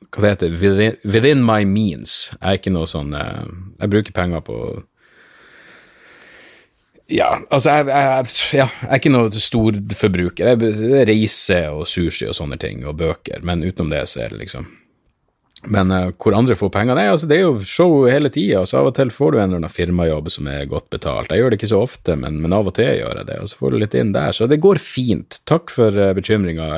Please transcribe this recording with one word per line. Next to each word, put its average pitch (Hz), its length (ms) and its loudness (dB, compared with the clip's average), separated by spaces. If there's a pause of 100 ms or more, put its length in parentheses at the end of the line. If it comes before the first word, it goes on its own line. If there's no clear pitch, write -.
hva 98 160 -2
det 104 80 6
heter, 85 320 -2
within, 101 400 2
within 120 400 4
my 110 200 2
means. 98 680 0
Jeg - 160 -6
er 95 100 2
ikke 95 160 -2
noe 82 140 -2
sånn, 73 280 -6
eh, - 280 -8 (340)
jeg 104 140 -2
bruker 104 240 0
penger 87 320 -2
på, 55 80 -8 (2500)
ja, - 200 2 (160)
altså, 143 300 2
jeg, 139 100 0
jeg, 139 220 2
jeg, 131 500 0
ja, 123 80 2 (140)
jeg - 80 -4
er 135 100 2
ikke 156 100 4
noe 113 320 2
stor 110 380 2 (220)
forbruker. 90 500 2
Jeg, 110 300 0
jeg 127 260 4
reiser 98 640 2
og 76 160 -6
sushi 80 400 -2
og - 80 -4
sånne 71 240 -6
ting, 60 260 -8
og 73 140 -8
bøker, - 420 -4
men 85 220 -2
utenom 87 260 -4
det 71 180 -2
så 62 140 -4
er 55 100 -8
det 50 120 -12
liksom, - 240 -12 (960)
men, 95 320 2
eh, 92 140 0 (100)
hvor 104 160 2
andre 117 240 4
får 98 140 -2
penger, 120 240 0
nei, 190 140 0
altså, 160 160 0
det 147 100 4
er 190 80 4
jo 131 220 0
show 175 240 2 (160)
hele 139 260 2
tiden, 143 300 0
og - 40 -4
så 131 140 2
av 139 80 4
og 123 80 -4
til 131 180 2
får 151 160 2
du 139 60 2
en 107 80 4
eller 90 160 -2
annen 80 100 -6
firmajobb 85 600 0
som - 200 -6
er 71 200 -6
godt 76 240 -8
betalt. - 360 -6
Jeg 101 120 4
gjør 127 100 2
det 101 60 -2
ikke 104 120 -4
så 101 140 4
ofte, - 340 -4
men, 76 240 -6
men 87 120 2
av 107 120 2
og - 120 -6
til 123 100 2 (100)
gjør - 220 -6
jeg - 80 -14
det, - 140 -8
og 98 80 -10
så - 100 -16
får 135 100 0
du 120 120 0
litt 104 160 -4
inn 104 160 0
der, - 200 -2
så - 160 0
det 151 120 2
går 190 200 4
fint. - 540 -4 (100)
Takk 165 280 0
for, 107 240 2
eh, 98 180 2
bekymringa, 90 500 -2 (100)